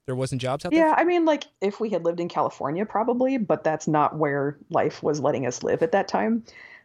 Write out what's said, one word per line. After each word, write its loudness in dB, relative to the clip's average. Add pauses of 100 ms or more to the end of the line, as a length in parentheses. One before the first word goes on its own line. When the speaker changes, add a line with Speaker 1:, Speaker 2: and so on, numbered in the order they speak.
Speaker 1:
There -4
wasn't -4
jobs -4
out -4
there? 4
Speaker 2:
Yeah, 4
I 4
mean, 2
like, 2 (160)
if -2
we -4
had -2
lived -2
in -4
California, -2
probably, 0
but 0
that's 0
not 2
where 0 (120)
life 0
was 0
letting 0
us -6
live 0
at 0
that 2
time. 0 (420)